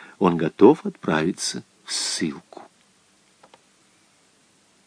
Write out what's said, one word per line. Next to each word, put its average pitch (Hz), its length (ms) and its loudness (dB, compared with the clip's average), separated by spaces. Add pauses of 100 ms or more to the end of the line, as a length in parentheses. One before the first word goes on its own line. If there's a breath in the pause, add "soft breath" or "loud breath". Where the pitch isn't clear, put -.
(200 loud breath)
он 87 180 2
готов 101 480 4
отправиться - 800 -4 (200)
в - 80 -16
ссылку. - 680 -8 (2250)